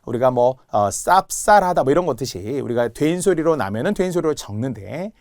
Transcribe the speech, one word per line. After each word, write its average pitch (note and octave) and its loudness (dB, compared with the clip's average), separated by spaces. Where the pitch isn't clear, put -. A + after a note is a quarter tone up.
우리가 B2 2
뭐, B2 2
어, G#2 2
쌉쌀하다 F#3+ 2
뭐 C3+ 2
이런 F3 2
거 C3+ -2
뜻이 A2 -6
우리가 A#2 -2
된 D#3 -2
소리로 E3 2
나면은 A2+ -2
된 F#3 -2
소리로 D#3+ 0
적는데 A#2 -8